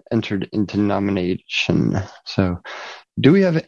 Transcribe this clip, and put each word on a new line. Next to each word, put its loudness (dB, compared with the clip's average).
entered -2
into -2
nomination. 0
So -2
do 6
we 6
have 2